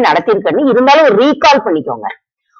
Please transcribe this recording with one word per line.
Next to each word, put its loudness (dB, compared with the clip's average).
நடத்திருக்கேன்னு, -2
இருந்தாலும் 4
ஒரு 2
recall 0
பண்ணிக்கோங்க. -6